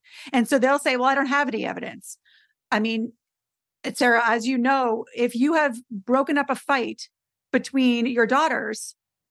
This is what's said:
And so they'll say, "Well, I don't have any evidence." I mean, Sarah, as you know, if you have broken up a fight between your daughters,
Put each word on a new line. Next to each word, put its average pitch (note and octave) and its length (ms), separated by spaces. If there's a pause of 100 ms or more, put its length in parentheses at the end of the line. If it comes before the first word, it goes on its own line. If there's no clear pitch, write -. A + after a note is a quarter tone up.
(340)
And A#3+ 120
so C4+ 140
they'll C4 180
say, C4+ 200
"Well, B3 100
I C4+ 80
don't C#4 120
have C#4 200
any G#3+ 180
evidence." - 520 (520)
I G#3 120
mean, A3+ 320 (800)
Sarah, A#3+ 320
as A3+ 200
you C4 120
know, A#3+ 480 (100)
if A#3+ 200
you C#4 180
have C#4+ 240 (120)
broken B3+ 480
up C#4 120
a C4 60
fight A3+ 520 (460)
between B3 540
your A#3+ 200
daughters, B3+ 680 (360)